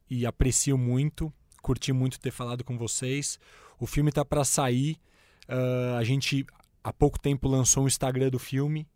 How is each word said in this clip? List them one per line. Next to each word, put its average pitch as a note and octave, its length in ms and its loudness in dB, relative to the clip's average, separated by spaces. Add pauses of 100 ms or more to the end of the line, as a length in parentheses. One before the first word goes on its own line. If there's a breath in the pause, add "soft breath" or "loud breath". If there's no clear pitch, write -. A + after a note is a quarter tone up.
e A#2+ 160 -2
aprecio C3 500 2
muito, C3 560 0 (300)
curti C3 320 -2
muito B2+ 260 0
ter B2+ 120 -6
falado B2 320 -6
com B2 120 -6
vocês. C3 640 -4 (420 loud breath)
O A#2+ 60 -4
filme D3 260 2
tá D3 140 0
pra D3+ 180 0
sair, C3+ 540 2 (500 soft breath)
ah, B2+ 520 -2
a A#2 40 0
gente C3+ 400 0 (400)
há A2 80 -6
pouco - 280 2
tempo C#3+ 280 0
lançou C3 360 4
o C3+ 40 4
Instagram C3 440 0
do B2+ 80 -2
filme D3 560 -4